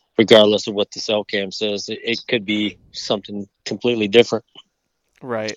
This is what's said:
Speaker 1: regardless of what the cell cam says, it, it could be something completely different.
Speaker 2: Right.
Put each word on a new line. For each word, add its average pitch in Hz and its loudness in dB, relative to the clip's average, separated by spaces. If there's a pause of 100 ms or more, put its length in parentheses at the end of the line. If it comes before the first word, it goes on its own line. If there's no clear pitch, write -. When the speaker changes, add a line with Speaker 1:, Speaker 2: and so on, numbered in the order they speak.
(180)
Speaker 1:
regardless 107 6
of 107 -6
what 101 -4
the - -14
cell 104 -4
cam 98 -6
says, 101 -6
it, 110 -10
it 117 -4
could 113 -2
be 104 -4 (140)
something 104 -6 (160)
completely 113 -2
different. 113 4 (800)
Speaker 2:
Right. 110 -6